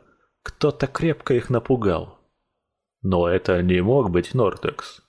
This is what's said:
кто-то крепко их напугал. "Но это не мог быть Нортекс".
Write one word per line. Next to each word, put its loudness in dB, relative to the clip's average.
кто-то -4
крепко -2
их -2
напугал. -2
"Но 2
это 0
не 2
мог 2
быть 0
Нортекс". -4